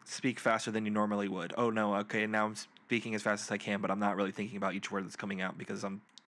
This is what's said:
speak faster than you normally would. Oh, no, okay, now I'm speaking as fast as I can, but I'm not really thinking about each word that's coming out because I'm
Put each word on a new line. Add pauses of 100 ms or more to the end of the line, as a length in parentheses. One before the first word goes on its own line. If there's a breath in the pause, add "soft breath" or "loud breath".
speak
faster
than
you
normally
would.
Oh,
no,
okay,
now
I'm
speaking
as
fast
as
I
can,
but
I'm
not
really
thinking
about
each
word
that's
coming
out
because
I'm (380)